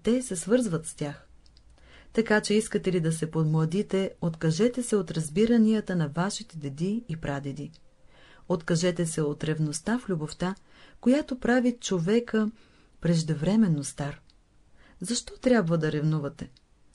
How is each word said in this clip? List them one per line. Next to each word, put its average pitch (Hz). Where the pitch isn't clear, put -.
те 247
се 190
свързват 180
с -
тях. 147
Така 214
че 208
искате 208
ли 175
да 160
се 160
подмладите, 160
откажете 170
се 220
от 180
разбиранията 214
на 156
вашите 170
деди 165
и 160
прадеди. 143
Откажете 175
се 165
от 147
ревността 156
в -
любовта, 175
която 277
прави 240
човека 214
преждевременно 160
стар. -
Защо 240
трябва 196
да 156
ревнувате? 151